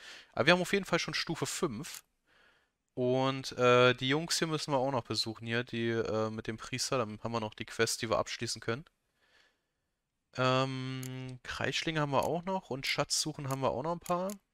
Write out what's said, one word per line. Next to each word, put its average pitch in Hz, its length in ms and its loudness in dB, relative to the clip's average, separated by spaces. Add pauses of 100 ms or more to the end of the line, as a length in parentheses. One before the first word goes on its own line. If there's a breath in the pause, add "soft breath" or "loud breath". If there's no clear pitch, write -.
(320 loud breath)
Aber 120 140 2
wir 170 80 10
haben 180 80 2
auf - 100 0
jeden 196 140 2
Fall 170 120 2
schon 160 160 -4
Stufe - 320 -2
fünf. - 580 -6 (920 soft breath)
Und, 131 640 0
äh, 123 340 8
die 131 160 0
Jungs 156 300 2
hier 170 80 2
müssen 156 260 -2
wir 135 60 4
auch 131 120 2
noch 127 140 0
besuchen 113 420 -4
hier, 117 180 0
die, 117 260 -2
äh, 110 400 0
mit 110 160 -8
dem 113 100 -4
Priester. - 400 -4
Dann 107 260 -2
haben 117 100 -4
wir 113 80 0
noch 107 120 -4
die - 140 -10
Quest, - 340 0
die 117 80 -4
wir 107 80 4
abschließen - 460 -2
können. 120 240 -6 (1500 soft breath)
Ähm, 131 1040 -2
Kreisschlinge - 580 -2
haben 143 120 0
wir 123 120 4
auch 170 200 0
noch 190 260 -6
und 135 160 -6
Schatzsuchen 147 640 -2
haben 135 100 -2
wir 127 100 2
auch 117 120 -4
noch 160 100 -2
ein 170 80 -6
paar. 180 300 -2 (240)